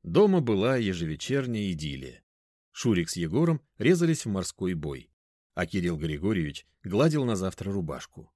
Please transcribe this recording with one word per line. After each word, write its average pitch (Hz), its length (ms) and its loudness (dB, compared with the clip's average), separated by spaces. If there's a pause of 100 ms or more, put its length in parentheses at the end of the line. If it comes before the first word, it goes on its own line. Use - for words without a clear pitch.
Дома 185 380 6
была 117 360 2
ежевечерняя 104 960 -2
идиллия. 67 500 -8 (500)
Шурик 92 380 0
с - 60 -6
Егором 143 440 0 (180)
резались 165 460 2
в 120 60 -4
морской 92 440 -4
бой, 73 360 -8 (440)
а 90 120 -2
Кирилл 87 300 0
Григорьевич 78 720 -2 (160)
гладил 139 420 2
на 117 120 0
завтра 92 340 -4
рубашку. 82 640 -8